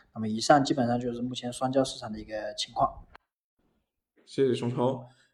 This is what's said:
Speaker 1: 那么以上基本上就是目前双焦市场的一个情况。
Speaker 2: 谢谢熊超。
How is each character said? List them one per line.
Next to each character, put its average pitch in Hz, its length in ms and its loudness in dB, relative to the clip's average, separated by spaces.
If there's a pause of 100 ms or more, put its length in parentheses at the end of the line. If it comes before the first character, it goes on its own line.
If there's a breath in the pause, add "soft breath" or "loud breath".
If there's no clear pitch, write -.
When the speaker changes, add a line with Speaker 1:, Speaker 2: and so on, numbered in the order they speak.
(180 soft breath)
Speaker 1:
那 113 40 -6
么 110 80 -2
以 110 120 -2
上 143 240 6
基 147 80 0
本 131 140 0
上 120 120 2
就 123 140 -4
是 117 80 -6
目 123 140 -4
前 123 180 -8
双 131 200 -2
焦 135 100 4
市 - 160 -4
场 113 140 -10
的 107 60 -8
一 104 60 -10
个 107 320 -8
情 - 160 -6
况。 - 320 0 (1200)
Speaker 2:
谢 139 220 2
谢 120 80 4
熊 120 160 -2
超。 123 380 0 (240 soft breath)